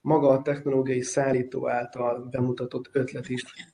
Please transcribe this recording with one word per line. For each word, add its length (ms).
maga 280
a 120
technológiai 600
szállító 680
által 640
bemutatott 600
ötlet 380
is 140